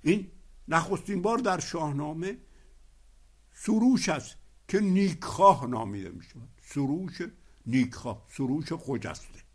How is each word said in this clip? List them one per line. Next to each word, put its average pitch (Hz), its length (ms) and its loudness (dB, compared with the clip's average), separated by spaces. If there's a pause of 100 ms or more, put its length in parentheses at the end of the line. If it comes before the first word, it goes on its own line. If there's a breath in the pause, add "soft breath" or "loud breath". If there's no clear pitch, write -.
این 190 280 2 (380)
نخستین 175 540 0
بار 226 160 2
در 190 220 0
شاهنامه 156 760 -4 (1160 soft breath)
سروش 220 540 4
است 151 280 -4 (320)
که 196 120 2
نیکخواه 190 880 4
نامیده 101 440 -6
می‌شود. - 380 -18 (140)
سروش 151 600 -4 (440 soft breath)
نیکخواه، 120 600 -2 (100)
سروش 143 360 -2
خجسته. - 720 -8 (120)